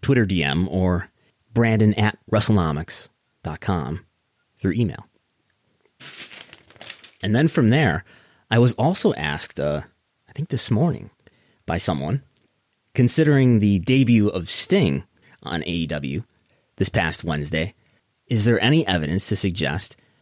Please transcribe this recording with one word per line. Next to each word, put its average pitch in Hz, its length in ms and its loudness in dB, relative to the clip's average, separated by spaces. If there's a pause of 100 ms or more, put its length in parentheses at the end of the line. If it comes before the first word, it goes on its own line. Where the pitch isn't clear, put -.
Twitter 127 260 2
D 92 160 0
M 73 260 0
or 90 420 -2 (440)
Brandon 110 400 4
at 107 240 -2 (120)
wrestlenomics 87 800 0 (340)
dot 78 180 -10
com 80 440 -4 (540)
through 95 140 -2
email. 113 340 -4 (2250)
And 104 120 0
then 147 140 4
from 120 220 2
there, 123 340 2 (460)
I 113 80 4
was 120 160 4
also 156 400 0
asked, 73 460 -6
uh, 73 220 -2 (460)
I - 40 -20
think - 160 -10
this - 220 -6
morning, 135 400 -2 (560)
by 85 120 -2
someone, 82 440 -2 (720)
considering 135 640 4
the 101 220 4
debut 117 480 4
of 90 200 -6
Sting 139 560 0 (380)
on 82 200 -6
A 85 80 -8
E 85 160 -4
W 73 360 -6 (540)
this - 120 -2
past - 360 -2
Wednesday, 78 500 -4 (540)
is 110 160 0
there 117 180 2
any 147 240 2
evidence 87 420 -2
to 101 80 -2
suggest 82 600 -4 (260)